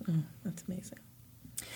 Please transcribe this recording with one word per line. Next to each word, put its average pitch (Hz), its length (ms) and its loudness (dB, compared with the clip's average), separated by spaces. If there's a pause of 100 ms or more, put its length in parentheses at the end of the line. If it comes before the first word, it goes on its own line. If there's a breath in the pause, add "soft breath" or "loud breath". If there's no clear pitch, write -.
Oh, 165 40 8 (300)
that's 170 240 0
amazing. - 300 -2 (800 loud breath)